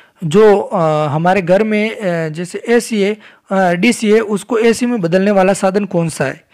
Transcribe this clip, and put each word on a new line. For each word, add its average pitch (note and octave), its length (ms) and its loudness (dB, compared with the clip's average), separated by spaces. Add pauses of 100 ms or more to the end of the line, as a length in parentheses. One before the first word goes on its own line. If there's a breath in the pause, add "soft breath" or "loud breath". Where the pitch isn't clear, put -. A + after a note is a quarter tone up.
(240 loud breath)
जो, G3+ 360 4
अ, D#3 480 0
हमारे F3 340 0
घर F#3 220 2
में, G#3+ 340 -2
अ, E3+ 320 -4
जैसे E3+ 380 -10
एसी A#3 360 0
है, G#3+ 140 -2 (340 loud breath)
अ, F#3+ 200 2
डीसी G#3 400 0
है, A3 100 4
उसको G#3+ 360 -4
एसी A#3 280 0
में A#3+ 160 -2
बदलने F#3 300 0
वाला F#3+ 220 2
साधन G3 320 0
कौन E3+ 240 -2
सा D3 160 -4
है? C#3 280 -8